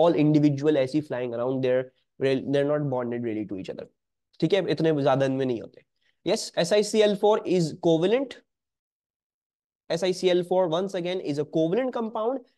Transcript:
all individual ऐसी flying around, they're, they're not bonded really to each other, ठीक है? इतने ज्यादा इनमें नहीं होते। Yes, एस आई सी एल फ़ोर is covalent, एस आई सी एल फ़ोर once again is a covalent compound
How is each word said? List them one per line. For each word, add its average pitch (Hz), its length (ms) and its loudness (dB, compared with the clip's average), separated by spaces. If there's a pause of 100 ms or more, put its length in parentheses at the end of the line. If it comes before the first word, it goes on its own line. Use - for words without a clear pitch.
all 160 200 4
individual 151 540 4
ऐसी 135 240 0
flying 123 360 -6
around, 131 260 -2
they're, 127 220 0 (340)
they're 135 520 0
not 151 180 -2
bonded 120 400 -4
really 107 240 -4
to 95 80 -8
each - 140 -12
other, - 100 -14 (540)
ठीक 165 140 0
है? 190 180 2
इतने 160 300 2
ज्यादा 135 240 2
इनमें 135 200 -2
नहीं 120 160 -4
होते। - 240 -18 (400)
Yes, 196 320 -2
एस 170 160 0
आई 208 100 4
सी 214 180 2
एल 208 220 4
फ़ोर 214 240 4
is 170 240 2 (160)
covalent, 202 500 2 (1500)
एस 170 140 -4
आई 185 100 0
सी 180 160 0
एल 180 140 2
फ़ोर 185 320 0
once 190 260 -4
again 180 300 -6
is 143 140 -2
a - 120 -12
covalent 220 440 0
compound 226 560 -6